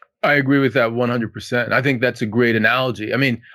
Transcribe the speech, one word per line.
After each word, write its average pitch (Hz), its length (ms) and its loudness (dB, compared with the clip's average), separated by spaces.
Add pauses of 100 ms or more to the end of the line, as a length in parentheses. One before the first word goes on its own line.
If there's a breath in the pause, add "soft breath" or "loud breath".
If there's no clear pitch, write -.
(220)
I 147 120 2
agree 139 240 2
with 127 160 2
that 117 180 2
one 120 160 0
hundred 117 240 -4
percent. 110 400 -4
I 123 80 2
think 131 220 0
that's 123 180 -2
a 120 60 -4
great 117 280 2
analogy. 113 580 0
I 117 40 -2
mean, 127 240 0 (140 loud breath)